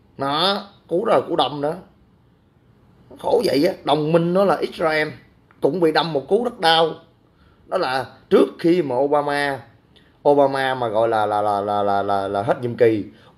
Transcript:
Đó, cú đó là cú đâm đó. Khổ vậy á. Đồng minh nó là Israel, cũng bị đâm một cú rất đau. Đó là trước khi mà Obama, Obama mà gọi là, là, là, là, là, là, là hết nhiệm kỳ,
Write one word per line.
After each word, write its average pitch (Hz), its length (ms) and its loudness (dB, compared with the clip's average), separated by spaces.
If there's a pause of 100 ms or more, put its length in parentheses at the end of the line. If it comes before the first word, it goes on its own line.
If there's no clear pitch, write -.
(180)
Đó, 165 500 -2 (200)
cú 185 180 -4
đó 214 100 0
là 135 120 2
cú 151 80 -6
đâm 143 260 -2
đó. 151 120 -4 (1500)
Khổ - 260 0
vậy 143 200 0
á. - 80 0 (100)
Đồng 151 280 0
minh 170 220 2
nó 196 120 2
là 165 120 2
Israel, 156 500 -2 (540)
cũng 143 180 0
bị 160 120 4
đâm 156 220 0
một 135 140 -4
cú 220 160 0
rất 240 160 -6
đau. 165 320 4 (760)
Đó 190 100 -6
là 131 280 -4 (240)
trước 220 200 4 (100)
khi 170 220 2
mà 135 140 -4
Obama, 143 680 -2 (680)
Obama 135 460 2
mà 123 120 -2
gọi 110 200 2
là, 110 180 0
là, 104 160 0
là, 104 200 0
là, 104 220 -2
là, 101 200 0
là, 98 240 -2
là 101 160 -2
hết 135 180 -2
nhiệm 120 140 -6
kỳ, 110 300 2 (320)